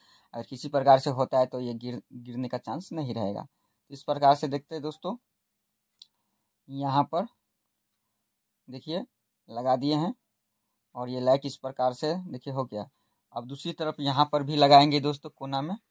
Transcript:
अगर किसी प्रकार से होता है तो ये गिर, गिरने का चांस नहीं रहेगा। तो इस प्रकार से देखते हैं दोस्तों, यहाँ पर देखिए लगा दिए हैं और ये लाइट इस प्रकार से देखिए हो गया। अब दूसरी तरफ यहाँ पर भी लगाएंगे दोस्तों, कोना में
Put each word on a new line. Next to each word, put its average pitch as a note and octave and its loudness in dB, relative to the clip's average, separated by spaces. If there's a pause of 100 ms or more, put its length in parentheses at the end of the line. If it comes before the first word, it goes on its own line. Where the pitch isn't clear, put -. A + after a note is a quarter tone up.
(340)
अगर A#2 -8
किसी C3+ -12
प्रकार C3+ 6
से C#3 -4
होता C3 0
है C3 4
तो B2+ -8
ये B2 -6
गिर, A#2+ -10 (120)
गिरने B2 -10
का B2+ -8
चांस C3+ -10
नहीं D3 -6
रहेगा। G#2 -6
तो - -20
इस C#3 -18
प्रकार C#3+ 6
से D3 -4
देखते C#3+ -6
हैं D#3 -8
दोस्तों, D#3 -8 (1500)
यहाँ C#3 0
पर E3+ -4 (1400)
देखिए D3+ -8 (440)
लगा B2+ 0
दिए C#3+ 0
हैं E3+ -2 (840)
और B2 -10
ये B2+ -6
लाइट C3 2
इस C3+ -8
प्रकार B2+ -4
से D#3 -4 (120)
देखिए C#3 -12
हो C3 -4
गया। G#2 -10 (460)
अब B2 -10
दूसरी C#3 -10
तरफ D#3 -6
यहाँ C#3 2
पर D3 -2
भी D3 -4
लगाएंगे C#3+ 8
दोस्तों, D3 -6
कोना C3+ -8
में E3 -8 (160)